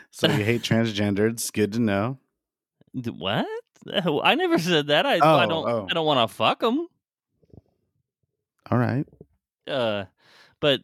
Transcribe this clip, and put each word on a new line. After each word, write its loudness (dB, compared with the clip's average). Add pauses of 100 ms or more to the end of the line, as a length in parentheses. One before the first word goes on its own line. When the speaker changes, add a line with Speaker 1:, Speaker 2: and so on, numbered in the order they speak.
(100)
Speaker 1:
So -2
you 2
hate 0
Speaker 2:
<laughs> -
Speaker 1:
transgendered. 0
It's -8
good -2
to -2
know. 0 (800)
Speaker 2:
D-, -8
what? -2 (460)
I 0
never 0
said 0
that. 2
I, 0
I 6
Speaker 1:
Oh, -2
Speaker 2:
don't, -2
Speaker 1:
oh. -2
Speaker 2:
I -4
don't 0
wanna 2
fuck 0
'em. 0 (1800)
Speaker 1:
All 2
right. 0 (600)
Speaker 2:
Uh, -4 (560)
but 2